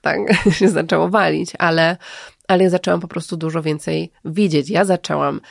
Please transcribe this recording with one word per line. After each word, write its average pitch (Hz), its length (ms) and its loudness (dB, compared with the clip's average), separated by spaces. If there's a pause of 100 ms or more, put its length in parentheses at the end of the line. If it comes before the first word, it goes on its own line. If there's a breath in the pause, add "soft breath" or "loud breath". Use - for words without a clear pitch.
tak? - 180 -2 (200)
<laughs> 185 200 2
się 185 100 4
zaczęło 165 400 0
walić, 175 500 0
ale, 165 380 2 (520 loud breath)
ale 185 160 6
ja 180 60 4
zaczęłam 180 300 0
po 170 80 -10
prostu 170 280 -8
dużo 160 260 -4
więcej 156 500 -4 (120)
widzieć. 165 460 0
Ja 196 140 2
zaczęłam 160 560 -2 (100)